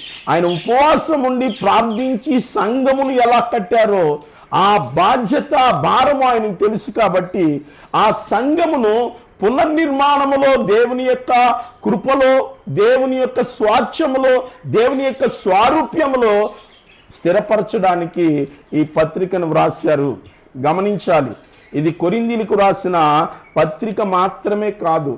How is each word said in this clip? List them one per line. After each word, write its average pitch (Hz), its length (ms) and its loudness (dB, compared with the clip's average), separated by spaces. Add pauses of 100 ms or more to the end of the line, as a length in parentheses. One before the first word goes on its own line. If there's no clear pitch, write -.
(300)
ఆయన 170 160 2
ఉపవాసం 262 800 0
ఉండి 254 260 -2
ప్రార్థించి 226 880 0
సంఘమును 262 720 -2
ఎలా 240 280 2
కట్టారో, 202 800 0 (340)
ఆ 196 240 2
బాధ్యత, 202 800 0
ఆ 240 260 2
భారము 262 420 2
ఆయనకు 226 300 0
తెలుసు 302 380 -2
కాబట్టి, 180 720 0 (340)
ఆ 202 160 4
సంఘమును 240 1000 0 (320)
పునర్నిర్మాణములో, 277 1200 2
దేవుని 240 400 0
యొక్క 247 520 2 (280)
కృపలో, 262 680 2 (200)
దేవుని 254 460 2
యొక్క 254 280 -2
స్వాచ్ఛములో, 254 1000 0 (220)
దేవుని 247 380 0
యొక్క 262 240 -2
స్వారూప్యములో 233 1200 0 (640)
స్థిరపరచడానికి 175 1300 0 (260)
ఈ 151 100 0
పత్రికను 170 640 -2
వ్రాశారు. 156 720 0 (480)
గమనించాలి, 170 640 0 (420)
ఇది 151 180 0
కొరింథీయులకు 226 640 -2
రాసిన 175 720 0 (300)
పత్రిక 190 440 -2
మాత్రమే 202 720 -2
కాదు, 160 460 -2